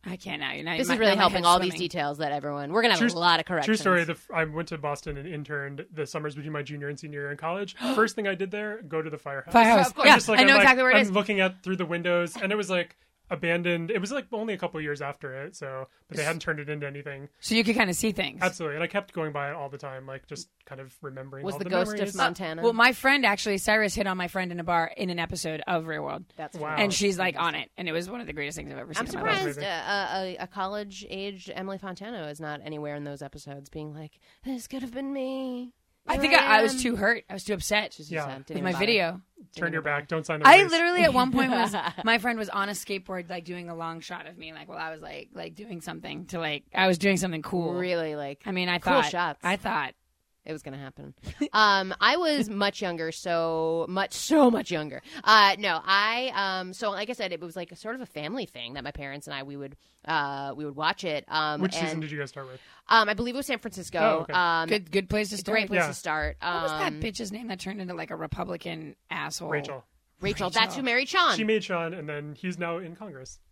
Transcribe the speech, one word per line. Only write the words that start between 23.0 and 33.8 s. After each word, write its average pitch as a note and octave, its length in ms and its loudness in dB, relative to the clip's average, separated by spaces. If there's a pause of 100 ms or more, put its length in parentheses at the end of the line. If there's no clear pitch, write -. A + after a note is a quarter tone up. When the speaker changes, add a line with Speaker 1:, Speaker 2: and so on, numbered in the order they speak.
Speaker 1:
actually, G3+ 320 2
Cyrus G#3+ 380 2
hit G#3 120 0
on F#3 80 0
my F3+ 140 -4
friend F#3 240 -4
in F3 80 -6
a - 20 -8
bar E3+ 320 2
in F#3 140 -2
an F3 100 -2
episode D#3+ 480 -4
of D#3+ 200 0
Real D3+ 160 -4
World. D3 200 -6 (140)
Speaker 2:
That's D#3 200 -12
Speaker 3:
Wow. D3+ 120 -6
Speaker 2:
fantastic. D#3 160 2
Speaker 1:
And G3 80 0
she's, G3 260 2
like, F3+ 180 0
on E3 180 0
it, D3 200 -6
and F#3 140 -6
it - 20 -2
was F3 180 -2
one A#3+ 120 -10
of A#3 60 -12
the D#3 60 -10
greatest D3 240 -6
things D3 140 -10
I've C#3 60 -10
ever D3+ 160 -12
seen G3 80 -2
Speaker 2:
I'm C4 120 -6
Speaker 1:
in F#4 60 -6
my - 80 -4
life. G#4 120 2
Speaker 2:
surprised, C#3+ 200 -2
uh, - 20 -6
Speaker 3:
Amazing. F#3+ 760 -4
Speaker 2:
uh, - 20 -8
a, - 40 -6
a - 20 -16
college-age G3 1040 -8
Emily F#3+ 240 -8
Fontana F#3+ 500 -10
is D3 120 -12
not D3+ 240 -8
anywhere D3 320 -8
in D3 80 -8
those C#3+ 180 -10
episodes C#3+ 480 -14
being D3+ 240 -10